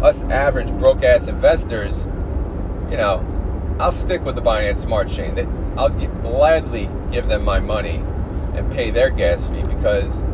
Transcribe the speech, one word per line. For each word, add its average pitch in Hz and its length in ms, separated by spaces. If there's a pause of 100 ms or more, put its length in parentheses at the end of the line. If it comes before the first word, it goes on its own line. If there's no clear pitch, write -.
us - 200
average - 540
broke 131 240
ass 123 240
investors, 117 760 (840)
you 107 60
know, 101 280 (560)
I'll 170 100
stick - 320
with 175 140
the - 60
Binance 107 340
Smart 107 320
Chain. - 260
They, 117 140 (280)
I'll 131 120
gi-, - 180 (140)
gladly 139 680 (220)
give - 180
them 107 160
my 98 140
money 98 440 (520)
and - 160
pay 117 200
their - 200
gas - 380
fee - 140
because - 600 (120)